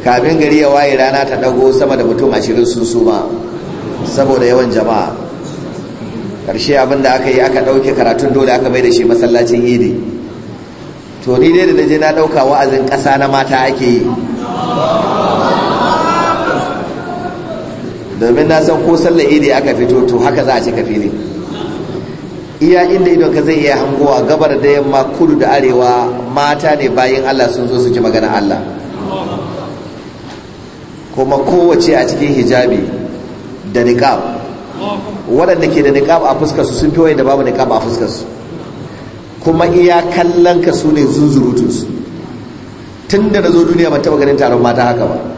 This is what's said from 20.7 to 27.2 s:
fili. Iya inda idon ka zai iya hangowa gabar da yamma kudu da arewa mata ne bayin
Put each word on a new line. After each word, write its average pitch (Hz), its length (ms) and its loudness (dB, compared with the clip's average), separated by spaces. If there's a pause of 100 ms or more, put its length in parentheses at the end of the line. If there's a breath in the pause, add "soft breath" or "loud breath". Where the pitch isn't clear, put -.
fili. 104 240 -2 (1500)
Iya 175 320 4
inda 185 160 2
idon 160 240 4
ka 151 80 0
zai 147 240 2
iya 139 160 2
hangowa 135 480 2
gabar 151 320 2
da 143 80 2
yamma 139 360 2 (120)
kudu 151 240 4
da 131 160 2
arewa 123 480 2 (240)
mata 147 480 0
ne 135 160 -2
bayin 131 320 2